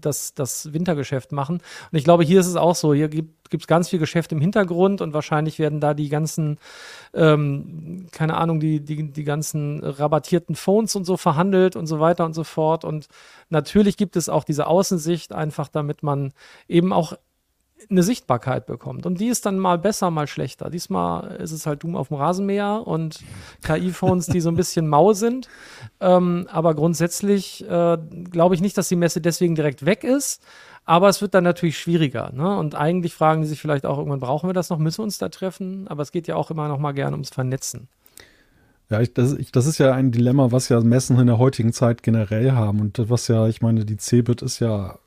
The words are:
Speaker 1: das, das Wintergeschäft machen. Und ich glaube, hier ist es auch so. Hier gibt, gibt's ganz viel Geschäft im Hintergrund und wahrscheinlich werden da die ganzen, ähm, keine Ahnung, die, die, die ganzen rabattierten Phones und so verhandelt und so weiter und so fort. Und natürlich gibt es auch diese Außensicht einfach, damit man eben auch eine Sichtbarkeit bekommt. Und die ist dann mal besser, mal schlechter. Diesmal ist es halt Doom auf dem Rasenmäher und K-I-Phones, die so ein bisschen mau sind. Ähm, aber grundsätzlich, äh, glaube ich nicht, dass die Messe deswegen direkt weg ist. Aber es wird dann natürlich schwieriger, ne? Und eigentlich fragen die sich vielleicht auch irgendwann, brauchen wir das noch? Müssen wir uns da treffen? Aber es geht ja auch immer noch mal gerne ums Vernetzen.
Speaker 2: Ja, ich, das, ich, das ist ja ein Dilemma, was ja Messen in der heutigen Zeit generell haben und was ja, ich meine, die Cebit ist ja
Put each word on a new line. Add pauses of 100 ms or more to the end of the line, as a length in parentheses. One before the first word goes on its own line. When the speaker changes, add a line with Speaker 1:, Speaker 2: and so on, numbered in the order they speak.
Speaker 1:
das,
das
Wintergeschäft
machen.
Und
ich
glaube,
hier
ist
es
auch
so.
Hier
gibt,
gibt's
ganz
viel
Geschäft
im
Hintergrund
und
wahrscheinlich
werden
da
die
ganzen, (540)
ähm,
keine
Ahnung,
die,
die,
die
ganzen
rabattierten
Phones
und
so
verhandelt
und
so
weiter
und
so
fort.
Und (440)
natürlich
gibt
es
auch
diese
Außensicht
einfach,
damit
man (360)
eben
auch (800)
eine
Sichtbarkeit
bekommt.
Und
die
ist
dann
mal
besser,
mal
schlechter.
Diesmal
ist
es
halt
Doom
auf
dem
Rasenmäher
und (420)
K-I-Phones,
die
so
ein
bisschen
mau
sind. (520)
Ähm,
aber
grundsätzlich,
äh, (320)
glaube
ich
nicht,
dass
die
Messe
deswegen
direkt
weg
ist. (440)
Aber
es
wird
dann
natürlich
schwieriger,
ne?
Und
eigentlich
fragen
die
sich
vielleicht
auch
irgendwann,
brauchen
wir
das
noch?
Müssen
wir
uns
da
treffen?
Aber
es
geht
ja
auch
immer
noch
mal
gerne
ums
Vernetzen. (1040)
Speaker 2:
Ja,
ich,
das,
ich,
das
ist
ja
ein
Dilemma,
was
ja
Messen
in
der
heutigen
Zeit
generell
haben
und
was
ja,
ich
meine,
die
Cebit
ist
ja